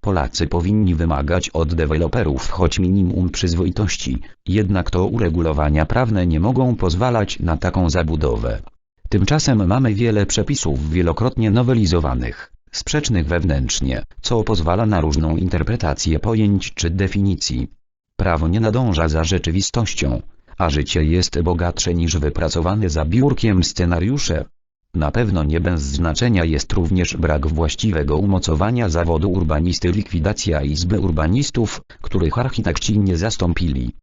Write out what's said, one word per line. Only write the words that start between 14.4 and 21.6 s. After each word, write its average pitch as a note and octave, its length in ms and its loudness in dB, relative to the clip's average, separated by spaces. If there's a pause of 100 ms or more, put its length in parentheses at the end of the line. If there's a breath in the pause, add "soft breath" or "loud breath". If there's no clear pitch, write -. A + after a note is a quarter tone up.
pozwala F#2 420 2
na G2+ 140 2
różną D#2 360 0
interpretację E2+ 840 -2
pojęć G#2 560 0
czy E2+ 160 -2
definicji. F#2+ 800 -2 (480)
Prawo E2 320 0
nie G2 120 2
nadąża G#2+ 480 2
za D#2+ 160 0
rzeczywistością, E2+ 1000 -2 (360 soft breath)
a E2+ 120 0
życie D2 340 0
jest E2+ 360 0
bogatsze F2 540 -2